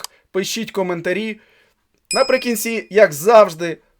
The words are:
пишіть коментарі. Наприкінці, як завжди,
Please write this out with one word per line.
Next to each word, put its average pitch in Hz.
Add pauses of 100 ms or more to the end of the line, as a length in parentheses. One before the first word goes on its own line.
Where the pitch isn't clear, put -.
(300)
пишіть 202
коментарі. 185 (720)
Наприкінці, 233
як 190
завжди, 170 (220)